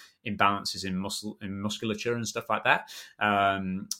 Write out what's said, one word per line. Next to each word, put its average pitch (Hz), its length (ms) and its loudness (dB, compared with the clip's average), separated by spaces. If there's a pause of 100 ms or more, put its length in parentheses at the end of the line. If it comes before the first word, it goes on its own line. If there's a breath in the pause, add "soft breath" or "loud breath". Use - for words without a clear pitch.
(260 soft breath)
imbalances 101 600 2
in 95 120 -2
muscle, 101 440 -6
in 98 180 -6
musculature 107 540 -2
and 117 140 -4
stuff 113 200 -6
like 107 160 0
that. 139 280 2 (280 loud breath)
Um, 98 680 2 (100)